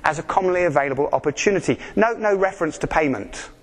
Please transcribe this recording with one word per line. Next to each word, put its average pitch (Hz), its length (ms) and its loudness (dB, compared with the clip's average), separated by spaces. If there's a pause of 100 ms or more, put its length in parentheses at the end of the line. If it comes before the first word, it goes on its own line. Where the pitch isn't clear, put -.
as 156 140 0
a 160 40 -10
commonly 180 400 2
available 143 480 0
opportunity. 151 640 0 (200)
Note 220 220 2
no 208 140 2
reference 190 440 0
to - 100 -4
payment 135 640 -2 (140)